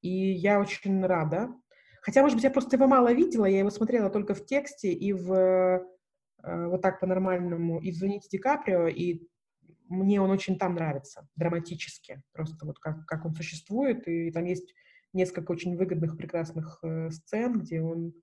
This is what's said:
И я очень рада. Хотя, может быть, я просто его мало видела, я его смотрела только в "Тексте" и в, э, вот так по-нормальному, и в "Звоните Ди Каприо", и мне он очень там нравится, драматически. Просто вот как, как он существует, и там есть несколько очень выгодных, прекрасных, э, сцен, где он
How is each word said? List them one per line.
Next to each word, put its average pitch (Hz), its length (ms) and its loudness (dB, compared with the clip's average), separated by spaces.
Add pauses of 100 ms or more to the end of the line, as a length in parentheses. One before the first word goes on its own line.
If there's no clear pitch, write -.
И 180 80 -6 (240)
я 202 280 4
очень 196 440 0
рада. 180 440 0 (540)
Хотя, 269 200 6
может 269 140 6
быть, 226 80 0
я 269 60 6
просто 262 260 2
его 262 100 6
мало 247 260 6
видела, 240 340 4
я 196 120 4
его 202 120 2
смотрела 220 400 0
только 202 240 -2
в - 120 -12
"Тексте" 269 460 -2
и 202 200 -2
в, 180 200 -4 (1120)
э, 170 240 -4
вот 180 140 -2
так 185 180 0
по-нормальному, 180 800 0
и 185 100 -6
в 170 60 -8
"Звоните 196 340 -4
Ди 190 80 -4
Каприо", 208 500 2
и 170 380 -4 (600)
мне 196 320 2
он 190 100 4
очень 190 280 0
там 180 160 0
нравится, 156 640 -6
драматически. 165 840 -6 (100)
Просто 156 340 -10
вот 147 120 -10
как, 160 280 -8
как 160 200 -8
он 160 80 -4
существует, 196 760 -4
и 165 220 -4
там 170 160 -4
есть 180 280 -6 (380)
несколько 180 400 -2
очень 175 240 -4
выгодных, 165 400 -2
прекрасных, 160 680 -8
э, 160 280 -6
сцен, 220 500 -4
где 160 220 -6
он 170 400 -6